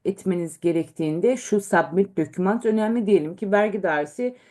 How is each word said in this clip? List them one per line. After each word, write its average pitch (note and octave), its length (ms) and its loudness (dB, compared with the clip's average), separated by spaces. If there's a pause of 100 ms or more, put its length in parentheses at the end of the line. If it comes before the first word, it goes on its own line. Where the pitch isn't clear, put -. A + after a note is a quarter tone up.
etmeniz F3 540 -4
gerektiğinde E3 760 0
şu G#3+ 240 -2
submit F3+ 560 0
document F#3 480 -2
önemli. A3 420 0
Diyelim F3 280 2
ki G3 160 -6
vergi G#3 320 2
dairesi E3 520 -2 (160)